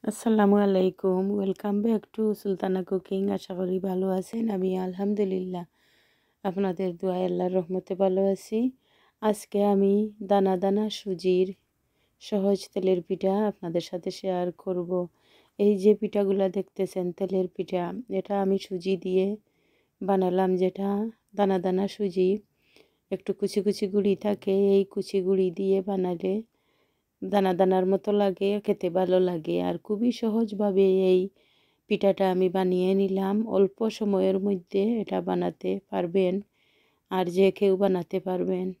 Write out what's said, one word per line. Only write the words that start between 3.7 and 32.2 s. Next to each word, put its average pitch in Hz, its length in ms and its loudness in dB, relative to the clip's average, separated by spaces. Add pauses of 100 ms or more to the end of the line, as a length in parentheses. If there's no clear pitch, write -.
ভালো 185 300 -2
আছেন। 190 420 -4
আমি 185 280 -2
আলহামদুলিল্লাহ 185 880 -4 (800)
আপনাদের 190 520 -2
দোয়ায় 185 280 -2
আল্লাহর 180 280 -2
রহমতে 185 420 -4
ভালো 190 300 2
আছি। 196 340 -2 (640)
আজকে 208 420 -2
আমি 196 300 4 (280)
দানা 190 340 2
দানা 196 340 0
সুজির 185 580 -2 (760)
সহজ 196 360 0 (100)
তেলের 185 340 0
পিঠা 190 320 -2 (120)
আপনাদের 170 440 -4
সাথে 185 200 -8
শেয়ার 180 420 -4
করব। 180 380 -6 (680)
এই 208 200 4
যে 208 160 6
পিঠাগুলা 196 540 0
দেখতেছেন 185 640 -4
তেলের 185 360 -2
পিঠা, 180 360 -4 (280)
এটা 190 300 -4
আমি 196 160 2
সুজি 185 380 -4
দিয়ে 185 300 0 (760)
বানালাম, 190 560 2
যেটা 185 320 0 (460)
দানা 196 240 2
দানা 185 300 0
সুজি, 185 420 0 (800)
একটু 196 220 -6
কুচি 202 300 -2
কুচি 202 240 -2
গুঁড়ি 196 300 2
থাকে, 202 380 -2 (180)
এই 196 120 6
কুচি 196 360 -4
গুঁড়ি 190 300 2
দিয়ে 190 320 0
বানালে 185 520 -2 (880)
দানা 190 320 2
দানার 185 320 4
মতো 190 260 0
লাগে, 196 380 2 (100)
খেতে 202 300 -2
ভালো 185 300 2
লাগে। 175 420 -2
আর 180 160 -2
খুবই 214 340 0
সহজভাবে 208 760 0 (180)
এই 185 160 4 (680)
পিঠাটা 196 400 2